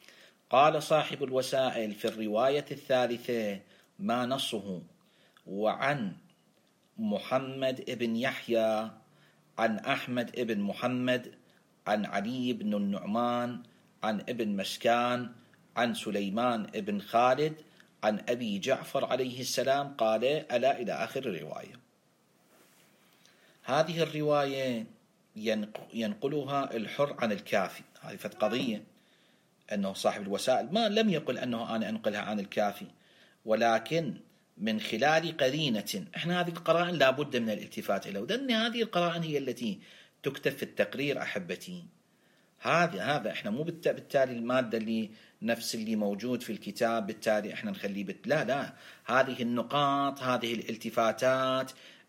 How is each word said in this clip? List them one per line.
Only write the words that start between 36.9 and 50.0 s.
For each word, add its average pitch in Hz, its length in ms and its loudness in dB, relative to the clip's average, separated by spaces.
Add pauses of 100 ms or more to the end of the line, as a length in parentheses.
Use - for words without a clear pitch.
لا 139 160 6
بد 139 260 0
من 113 140 0
الالتفات 98 560 -4
إليها، 101 200 -6
لأن 254 240 -2
هذه 226 320 0
القرائن 175 400 0
هي 156 160 0
التي 123 420 -4 (420)
تكتب 139 300 -2
في - 100 -10
التقرير 117 600 -2
أحبتي. 87 640 -8 (760)
هذا، 147 420 2
هذا 117 300 0
إحنا - 180 -4
مو 127 120 -2
بالت-، 165 260 -2
بالتالي 131 440 0
المادة 117 460 0
اللي 110 320 -2 (320)
نفس - 320 -2
اللي 110 220 -2
موجود 107 460 -2
في - 80 -8
الكتاب 113 560 0
بالتالي 107 480 0
إحنا 104 160 -6
نخليه 101 340 -4
بت-، 95 220 -10
لا، 143 180 2
لا، 131 280 -2 (320)
هذه 127 380 2
النقاط، 139 800 2